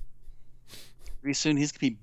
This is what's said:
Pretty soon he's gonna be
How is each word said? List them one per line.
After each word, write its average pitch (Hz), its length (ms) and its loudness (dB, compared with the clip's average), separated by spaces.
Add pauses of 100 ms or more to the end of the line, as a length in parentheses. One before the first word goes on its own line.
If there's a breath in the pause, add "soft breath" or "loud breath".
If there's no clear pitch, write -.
(1200 loud breath)
Pretty 139 120 2
soon 151 240 4
he's 147 140 4
gonna 135 200 2
be 107 120 -10